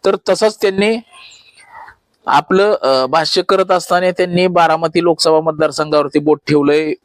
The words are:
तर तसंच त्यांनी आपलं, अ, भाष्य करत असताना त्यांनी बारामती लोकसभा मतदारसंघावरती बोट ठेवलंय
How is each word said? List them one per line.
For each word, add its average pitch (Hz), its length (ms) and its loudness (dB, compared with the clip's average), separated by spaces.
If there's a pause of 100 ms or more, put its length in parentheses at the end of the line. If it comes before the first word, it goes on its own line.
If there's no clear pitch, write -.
तर 196 120 2 (120)
तसंच 214 340 0
त्यांनी 202 340 0 (1300)
आपलं, 190 560 0
अ, 131 240 0
भाष्य 156 360 -2
करत 190 280 0
असताना 180 400 0
त्यांनी 180 360 0
बारामती 165 560 0
लोकसभा 160 380 2
मतदारसंघावरती 151 800 -2
बोट 147 300 0
ठेवलंय 151 420 0 (140)